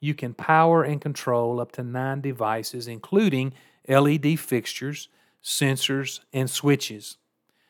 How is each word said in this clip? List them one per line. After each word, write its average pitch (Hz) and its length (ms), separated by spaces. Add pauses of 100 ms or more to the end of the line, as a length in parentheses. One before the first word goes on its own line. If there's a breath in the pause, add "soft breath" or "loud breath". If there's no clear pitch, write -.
you 147 140
can 120 200
power 160 480
and 147 180
control 120 600
up 117 120
to 127 120
nine 131 360
devices, 113 680
including 135 640 (360 soft breath)
L 139 200
E 156 100
D 151 180
fixtures, - 720 (340)
sensors, 135 760 (120)
and 131 180
switches. 135 680 (540)